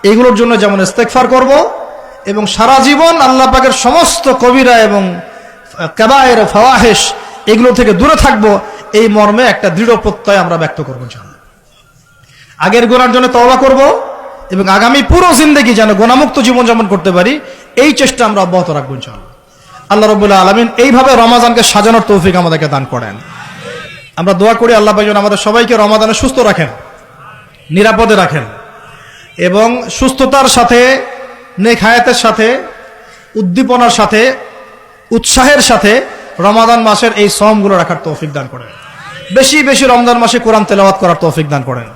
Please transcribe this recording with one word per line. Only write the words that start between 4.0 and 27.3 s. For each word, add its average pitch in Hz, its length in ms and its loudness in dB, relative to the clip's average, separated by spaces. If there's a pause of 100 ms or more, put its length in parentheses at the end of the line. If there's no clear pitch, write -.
কবিরা 247 420 2 (120)
এবং 202 160 0 (920)
কাবায়ের, 247 500 2
ফাওয়াহিশ, 226 560 2 (440)
এগুলো 233 260 2
থেকে 214 220 2
দূরে 285 220 2
থাকব, 233 300 0 (480)
এই 220 140 2
মর্মে 208 360 2
একটা 208 260 -2
দৃঢ় 226 260 0
প্রত্যয় 196 440 -2
আমরা 170 180 -2
ব্যক্ত 160 240 -6
করবো 127 220 -12
ইনশাআল্লাহ। 107 360 -20 (1160)
আগের 208 300 0
গুনার 247 240 2
জন্য 254 160 0
তওবা 247 280 2
করব 262 240 2 (720)
এবং 190 180 -2
আগামী 233 340 2
পুরো 359 300 2
জিন্দেগি 285 400 2
যেন 214 200 2
গুনাহমুক্ত 240 460 2
জীবনযাপন 233 480 0
করতে 185 240 -2
পারি, 185 220 0 (420)
এই 285 180 2
চেষ্টা 262 320 -2
আমরা 208 160 -2
অব্যাহত 175 280 -2
রাখবো 139 260 -6
ইনশাআল্লাহ। 117 320 -18 (600)
আল্লাহ 214 200 2
রাব্বুল 202 220 2
আলামিন 196 360 2 (100)
এইভাবে 262 380 4
রমাজানকে 233 480 2
সাজানোর 214 440 2
তৌফিক 185 280 2
আমাদেরকে 165 320 -2
দান 135 180 -4
করেন। 117 300 -10 (1000)
আমরা 180 180 -2
দোয়া 202 200 2
করি 233 200 2
আল্লাহ 214 220 2
পাক 208 100 0
যেন 208 120 -2
আমাদের 202 200 0
সবাইকে 233 400 0
রমাদানে 214 360 0
সুস্থ 262 260 -2
রাখেন, 185 300 0 (1000)